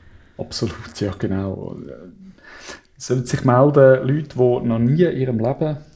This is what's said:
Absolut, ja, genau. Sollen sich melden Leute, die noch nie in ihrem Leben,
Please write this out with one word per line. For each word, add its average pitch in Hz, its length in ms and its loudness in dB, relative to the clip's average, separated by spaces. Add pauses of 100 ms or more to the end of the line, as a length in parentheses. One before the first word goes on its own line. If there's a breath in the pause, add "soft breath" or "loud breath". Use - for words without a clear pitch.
(380 soft breath)
Absolut, - 640 -8
ja, 98 180 -4
genau. 98 600 -6 (1200 loud breath)
Sollen 127 280 -4
sich - 200 -4
melden 131 600 6
Leute, 147 300 -4
die 123 320 2
noch 113 120 0
nie 143 240 2
in 165 140 0
ihrem 127 220 -2
Leben, 139 380 -2 (180)